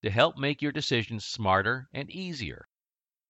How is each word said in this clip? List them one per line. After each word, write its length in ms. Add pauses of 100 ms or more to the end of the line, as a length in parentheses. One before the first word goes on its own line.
to 80
help 300
make 240
your 80
decisions 520
smarter 720
and 160
easier. 560 (640)